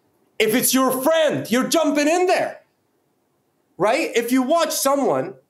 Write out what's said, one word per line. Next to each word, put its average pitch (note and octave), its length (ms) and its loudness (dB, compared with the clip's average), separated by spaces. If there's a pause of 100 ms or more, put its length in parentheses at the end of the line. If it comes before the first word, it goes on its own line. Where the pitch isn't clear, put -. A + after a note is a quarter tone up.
(400)
If A3 160 0
it's - 180 0
your C4 180 2 (100)
friend, C#4 500 0
you're B3 160 0
jumping D4 400 0
in F4+ 200 2
there, E3 340 -2 (1160)
right? A#3+ 380 0
If - 160 -2
you C4 120 2
watch D#4 280 0
someone G#3+ 640 0 (160)